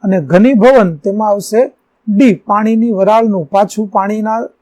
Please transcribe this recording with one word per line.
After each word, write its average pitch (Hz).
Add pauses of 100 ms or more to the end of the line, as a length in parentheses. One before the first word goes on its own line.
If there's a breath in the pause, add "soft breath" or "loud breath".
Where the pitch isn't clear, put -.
અને 190
ઘનીભવન, 208
તેમાં 208
આવશે 208 (360)
ડી, 214
પાણીની 220
વરાળનું 202
પાછું 202
પાણીના 214 (200)